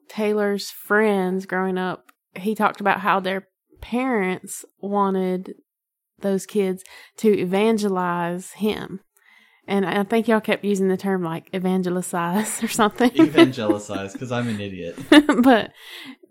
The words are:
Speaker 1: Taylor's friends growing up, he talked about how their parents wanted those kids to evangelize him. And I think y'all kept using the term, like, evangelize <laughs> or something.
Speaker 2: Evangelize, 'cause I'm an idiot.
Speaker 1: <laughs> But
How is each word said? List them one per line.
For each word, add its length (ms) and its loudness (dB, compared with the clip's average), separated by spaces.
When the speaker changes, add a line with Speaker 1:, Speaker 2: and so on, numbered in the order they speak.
Speaker 1:
Taylor's 600 -2
friends 760 2
growing 320 -4
up, 340 -6
he 180 -4
talked 260 0
about 200 0
how 200 2
their 280 -4
parents 800 -4
wanted 760 -2
those 260 -2
kids 380 -2
to 200 4
evangelize 1120 0
him. 480 -6
And 180 0
I 200 0
think 220 0
y'all 140 4
kept 240 -2
using 240 0
the 80 2
term, 260 -2
like, 300 -6
evangelize 500 0
<laughs> 600 -2
or 40 -2
something. 460 2
Speaker 2:
Evangelize, 1040 2
'cause 160 -8
I'm 160 -2
an 100 -4
idiot. 400 -10
Speaker 1:
<laughs> 320 6
But 300 4